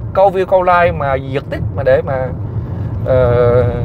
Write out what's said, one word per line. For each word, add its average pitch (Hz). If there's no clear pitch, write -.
câu 190
view, 185
câu 185
like 175
mà 143
giật 135
tít -
mà -
để 131
mà, 131
ờ, 123